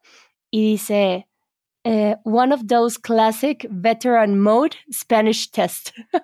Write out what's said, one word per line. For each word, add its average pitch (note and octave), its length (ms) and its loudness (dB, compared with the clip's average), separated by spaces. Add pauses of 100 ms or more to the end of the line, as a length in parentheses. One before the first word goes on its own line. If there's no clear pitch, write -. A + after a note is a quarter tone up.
(500)
y A3 120 0 (100)
dice, G3+ 560 -2 (560)
eh, G#3+ 400 0
"One B3 300 2
of B3+ 120 -2
those A#3 320 0
classic A3 720 0
veteran A3 680 0
mode A3 380 2 (140)
Spanish A3 600 0
test." - 400 -4 (320)